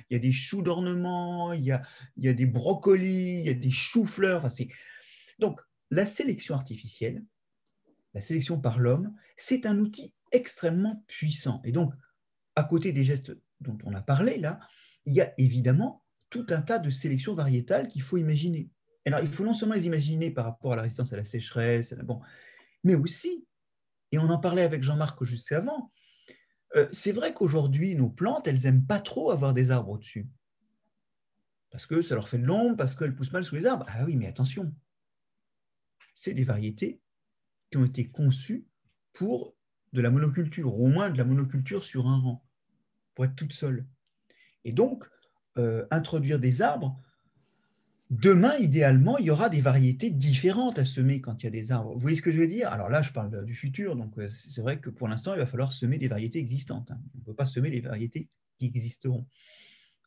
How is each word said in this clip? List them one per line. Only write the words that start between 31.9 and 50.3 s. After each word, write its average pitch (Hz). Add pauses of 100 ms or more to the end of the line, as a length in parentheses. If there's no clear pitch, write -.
ça 170
leur 104
fait 123
de 123
l'ombre, 220
parce 131
qu'elles 143
poussent 131
mal 180
sous 147
les 175
arbres. 254
Ah 113
oui, 160
mais 104
attention, 139 (1400)
c'est -
des 131
variétés 107 (680)
qui -
ont 127
été 127
conçues 147 (460)
pour - (380)
de 127
la 120
monoculture, 147
ou 120
au -
moins 185
de 131
la 123
monoculture 135
sur 127
un 135
rang, 127 (720)
pour 131
être 131
toutes 151
seules. 131 (800)
Et 117
donc, 247 (520)
euh, 113
introduire 151
des 127
arbres, 220 (1120)
demain, 190
idéalement, 151
il 196
y 156
aura 180
des 147
variétés 131
différentes 175